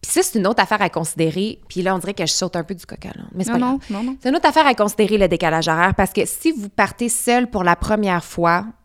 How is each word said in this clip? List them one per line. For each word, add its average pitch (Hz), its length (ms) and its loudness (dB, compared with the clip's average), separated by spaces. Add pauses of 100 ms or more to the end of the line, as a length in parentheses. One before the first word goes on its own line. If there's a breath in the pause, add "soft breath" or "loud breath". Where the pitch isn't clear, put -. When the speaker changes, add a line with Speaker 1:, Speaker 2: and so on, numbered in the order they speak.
Speaker 1:
puis - 80 -8
ça, - 120 2
c'est - 160 0
une 185 100 2
autre 226 140 2
affaire 208 200 2
à 180 80 0
considérer. 165 760 -2
Puis - 140 -6
là, 190 120 2
on 185 40 -2
dirait 180 160 -6
que 165 120 -4
je 151 60 -2
saute 180 240 -2
un 170 80 -4
peu 190 100 -8
du 170 100 -18
coq - 220 -16
à - 100 -14
l'âne, - 180 -16
mais 185 100 -4
c'est 226 80 -4
Speaker 2:
Non, 240 60 -2
Speaker 1:
pas 247 80 -2
Speaker 2:
non, 262 120 -2
Speaker 1:
grave. - 120 -12
Speaker 2:
non, 202 120 -6
non. 262 180 -8
Speaker 1:
C'est - 100 -4
une 285 60 0
autre 339 120 2
affaire 302 180 4
à 254 80 4
considérer, 208 420 2
le 196 120 4
décalage 165 400 2
horaire, 170 260 4
parce 190 180 0
que 196 140 0
si - 260 -2
vous 208 160 -6
partez 214 400 -2
seul 240 400 0
pour 208 160 -4
la 175 120 4
première 202 480 0
fois 170 420 0 (180)